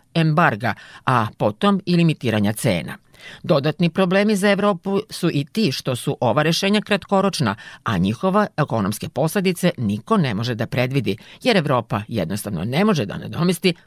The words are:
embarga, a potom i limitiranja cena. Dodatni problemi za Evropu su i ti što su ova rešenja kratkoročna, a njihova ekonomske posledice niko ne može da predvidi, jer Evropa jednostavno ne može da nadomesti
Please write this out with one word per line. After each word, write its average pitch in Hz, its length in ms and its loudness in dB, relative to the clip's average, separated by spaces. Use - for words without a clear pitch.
embarga, 147 600 2
a 120 220 2
potom 180 480 2
i 175 100 0
limitiranja 113 580 2
cena. 85 400 -2
Dodatni 156 460 0
problemi 196 460 2
za 202 160 2
Evropu 196 480 0
su - 240 -2
i 143 180 -2
ti 208 200 0
što 127 240 -4
su - 240 -4
ova 127 240 2
rešenja 196 380 2
kratkoročna, 190 720 0
a 101 140 -2
njihova 180 500 0
ekonomske 113 560 -2
posledice 175 640 0
niko 107 400 -2
ne 135 160 0
može 117 220 -4
da 110 120 -4
predvidi, 127 500 -2
jer 226 140 4
Evropa 127 500 0
jednostavno 95 580 -4
ne 135 200 0
može 185 200 2
da - 120 -8
nadomesti 170 560 -2